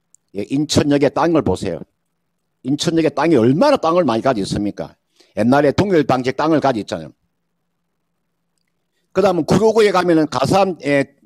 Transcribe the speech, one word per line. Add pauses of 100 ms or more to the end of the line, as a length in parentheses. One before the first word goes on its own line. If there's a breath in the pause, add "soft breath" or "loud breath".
(360)
예,
인천역에
땅을
보세요. (800)
인천역에
땅이
얼마나
땅을
많이
가지고
있습니까? (420 soft breath)
옛날에
동일방직
땅을
가지고
있잖아요. (2000)
그
다음은
구로구에
가면은
가산,
예, (200)